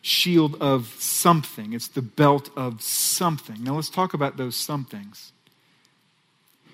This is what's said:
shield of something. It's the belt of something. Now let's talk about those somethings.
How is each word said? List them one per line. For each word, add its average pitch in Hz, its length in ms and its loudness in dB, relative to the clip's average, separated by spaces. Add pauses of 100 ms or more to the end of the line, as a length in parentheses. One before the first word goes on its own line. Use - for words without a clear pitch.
shield 160 580 4
of 135 400 2
something. 135 720 2
It's 117 160 -8
the 135 140 -6
belt 143 540 4
of 123 240 -6
something. 139 840 -2
Now 135 100 -2
let's 151 160 -6
talk 185 240 -2
about 143 220 -2
those 127 180 -6
somethings. 110 800 -8 (1400)